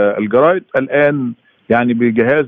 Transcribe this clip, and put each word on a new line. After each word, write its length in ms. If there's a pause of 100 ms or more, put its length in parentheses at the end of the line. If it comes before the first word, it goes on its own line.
(200)
الجرائد. 440 (140)
الآن 560 (360)
يعني 240
بجهاز 540